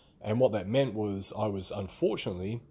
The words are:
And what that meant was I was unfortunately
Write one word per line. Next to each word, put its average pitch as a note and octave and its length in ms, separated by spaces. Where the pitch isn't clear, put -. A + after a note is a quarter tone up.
And G#2+ 180
what B2 140
that G2 160
meant B2+ 240
was G2+ 440
I G#2+ 100
was G2 240
unfortunately G#2 1000